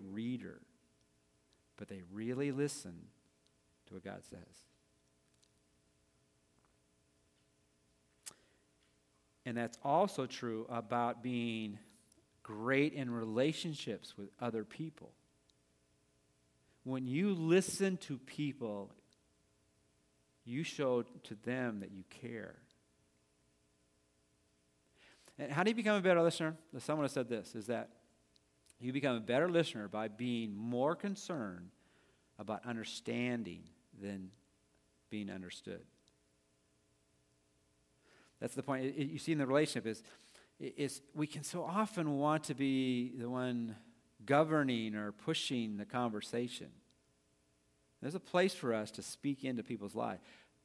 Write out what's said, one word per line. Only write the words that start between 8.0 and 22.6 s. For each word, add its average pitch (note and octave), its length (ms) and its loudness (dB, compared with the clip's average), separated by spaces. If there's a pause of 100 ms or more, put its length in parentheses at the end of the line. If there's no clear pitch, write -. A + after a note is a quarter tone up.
And A#2 120 -2
that's A#2 260 -2
also D3 440 4
true A2+ 420 -4
about A#2+ 540 0
being A2+ 560 -2 (640)
great C3 500 2
in C3 160 -2
relationships A#2+ 1080 -2
with G2+ 120 -12 (100)
other A2+ 240 -2
people. - 480 -10 (1700)
When C3 240 -2
you F3+ 260 2
listen F#3 640 4
to C#3 200 -6
people, A#2+ 720 -4 (1500)
you B2+ 180 -2
show B2+ 400 2
to - 400 -12
them A#2+ 360 -2
that F#2+ 120 -8
you F#2+ 180 -12
care. A2+ 460 -10 (2750)